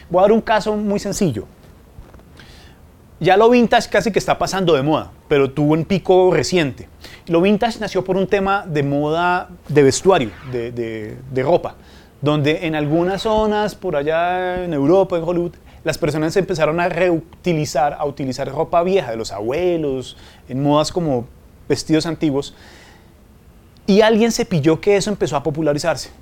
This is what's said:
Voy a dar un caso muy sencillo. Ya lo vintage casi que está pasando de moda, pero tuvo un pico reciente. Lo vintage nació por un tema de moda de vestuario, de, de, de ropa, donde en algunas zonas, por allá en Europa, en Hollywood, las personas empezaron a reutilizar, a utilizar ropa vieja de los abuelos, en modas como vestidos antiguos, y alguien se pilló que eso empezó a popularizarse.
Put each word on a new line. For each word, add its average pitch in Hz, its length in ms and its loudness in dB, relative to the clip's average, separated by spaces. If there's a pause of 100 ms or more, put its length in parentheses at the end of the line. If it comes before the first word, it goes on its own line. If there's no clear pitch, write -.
Voy 175 100 2
a - 20 6
dar 202 100 6
un 226 80 4
caso 214 380 -2
muy 208 220 -2
sencillo. 165 460 -2 (1700)
Ya 165 160 4
lo 226 140 6
vintage 240 400 4
casi 208 240 0
que 190 60 2
está 165 180 0
pasando 175 380 0
de 135 80 0
moda, 139 280 -2 (160)
pero 139 240 2
tuvo 147 220 0
un 160 100 0
pico 185 480 2
reciente. 156 560 -2 (380)
Lo 170 160 2
vintage 208 400 0
nació 185 240 -4
por 185 100 -2
un 190 120 -2
tema 196 380 -2
de 151 180 -2
moda 156 640 -2 (180)
de 147 160 4
vestuario, 135 460 2 (240)
de, 120 180 -6
de, 113 460 -8 (120)
de 131 140 -2
ropa, 147 320 0 (460)
donde 151 440 0
en 156 100 -4
algunas 170 480 -2
zonas, 208 520 -2
por 170 220 -6
allá 180 640 -2
en 175 100 -6
Europa, 180 440 2
en 165 60 -4
Hollywood, 170 320 -4 (280)
las 156 140 -4
personas 156 380 -2
empezaron 170 460 0
a 180 80 0
reutilizar, 165 1080 -2
a 156 80 -4
utilizar 135 460 -6
ropa 160 320 0
vieja 185 280 0
de 117 60 -6
los 113 140 -6
abuelos, 139 840 -4 (320)
en 131 120 -4
modas 147 300 2
como 135 360 -2 (420)
vestidos 156 360 0
antiguos, 151 480 -4 (1300)
y 202 160 6
alguien 220 320 4
se 240 100 -4
pilló 160 380 0
que 202 160 4
eso - 120 -2
empezó 170 280 -4
a 139 60 -2
popularizarse. 151 640 -2 (120)